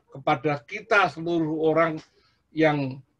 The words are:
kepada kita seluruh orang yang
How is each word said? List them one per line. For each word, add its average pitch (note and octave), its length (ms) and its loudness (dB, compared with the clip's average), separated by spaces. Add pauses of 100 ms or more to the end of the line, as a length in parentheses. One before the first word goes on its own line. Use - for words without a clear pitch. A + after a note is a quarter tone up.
(120)
kepada D3 560 -2
kita G3+ 400 0
seluruh D#3+ 560 -2
orang D#3+ 320 2 (560)
yang D3 480 0 (200)